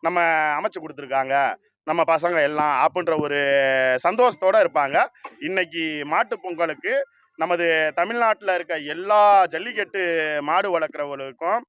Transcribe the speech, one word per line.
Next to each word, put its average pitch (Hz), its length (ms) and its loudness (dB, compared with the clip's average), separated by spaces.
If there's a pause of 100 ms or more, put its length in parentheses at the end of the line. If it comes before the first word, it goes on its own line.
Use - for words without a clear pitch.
நம்ம 175 200 -2 (400)
அமைச்சு 190 200 -6
கொடுத்துருக்காங்க 135 720 -2 (280)
நம்ம 165 200 0
பசங்க 165 400 2
எல்லாம் 147 460 2
அப்படின்ற 165 320 -2
ஒரு 143 160 -2 (720)
சந்தோஷத்தோட 208 580 2
இருப்பாங்க. 151 380 0 (360)
இன்னைக்கு 160 640 -4
மாட்டுப் 175 380 -2
பொங்கலுக்கு 170 640 -4 (300)
நமது 165 580 0
தமிழ்நாட்டுல 214 600 0
இருக்க 170 240 -4
எல்லா 196 680 4
ஜல்லிக்கட்டு 170 920 -4
மாடு 170 380 0
வளர்க்குறவங்களுக்கும் 151 800 -6 (100)